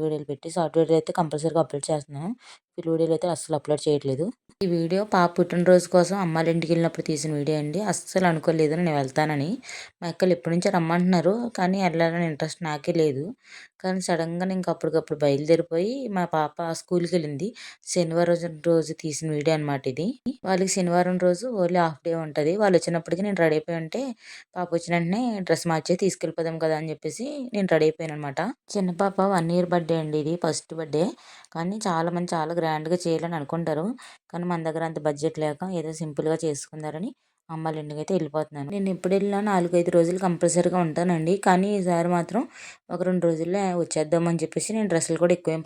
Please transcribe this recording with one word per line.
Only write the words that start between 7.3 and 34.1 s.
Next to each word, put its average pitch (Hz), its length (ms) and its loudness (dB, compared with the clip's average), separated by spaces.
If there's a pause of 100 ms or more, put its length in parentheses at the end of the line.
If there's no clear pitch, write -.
వీడియో 147 240 0
అండి. 151 180 -4 (100)
అస్సలు 185 400 0
అనుకోలేదు 160 480 2
నేను 170 180 2
వెళ్తానని. 143 540 0 (460)
మా 175 160 -12
అక్కలు 185 220 2
ఎప్పటి 170 200 -4
నుంచో 180 220 2
రమ్మంటున్నారు, 175 580 4 (240)
కానీ 190 260 0
వెళ్ళాలని 165 460 2
ఇంట్రెస్ట్ 151 380 -6
నాకే 151 340 -2
లేదు. 143 220 0 (580)
కానీ 185 240 -2
సడన్‌గా 170 400 -2
నేను 190 120 -2
ఇంక 180 160 -4
అప్పటికప్పుడు 156 500 -2
బయలుదేరిపోయి, 165 680 2 (240)
మా 180 160 0
పాప 151 240 -2 (240)
స్కూల్కి 175 340 -2
వెళ్ళింది. 151 340 -2 (440)
శనివారం 170 400 2
రోజు, 170 160 -2 (220)
రోజు 160 220 2 (100)
తీసిన 160 340 -6
వీడియో 147 220 2
అనమాట 143 340 -4
ఇది. 156 160 -4 (400)
వాళ్ళకి 190 260 2
శనివారం 180 520 2
రోజు 180 200 2 (120)
only 180 240 2
హాఫ్ 160 220 0
డే 165 100 -2 (100)
ఉంటది. 156 380 0
వాళ్ళు 190 160 6
వచ్చినప్పటికీ 170 500 -2
నేను 190 160 0
రెడీ 156 140 4
అయిపోయి 165 240 -6
ఉంటే, 160 200 -6 (540)
పాప 180 200 -4
వచ్చిన 170 200 -2
వెంటనే 175 260 0 (240)
డ్రెస్ 165 240 0
మార్చే 160 320 0
తీసుకెళ్ళిపోదాం 165 640 -4
కదా 156 160 2
అని 160 120 -6
చెప్పేసి 156 320 -8 (300)
నేను 196 200 0
రెడీ 156 140 6
అయిపోయాను 156 280 -4
అనమాట. 147 240 -6 (340)
చిన్న 185 280 -2
పాప 196 180 0 (140)
వన్ 165 200 2
ఇయర్ 175 200 2
బర్త్‌డే 165 280 0
అండి 151 220 -2
ఇది, 156 100 -2 (100)
ఫస్ట్ 156 360 -2
బర్త్‌డే. 151 260 0 (480)
కానీ 180 320 -4
చాలామంది 175 480 0
చాలా 160 260 -2
గ్రాండ్గా 160 460 0
చేయాలని 165 340 -2
అనుకుంటారు, 160 460 -4 (460)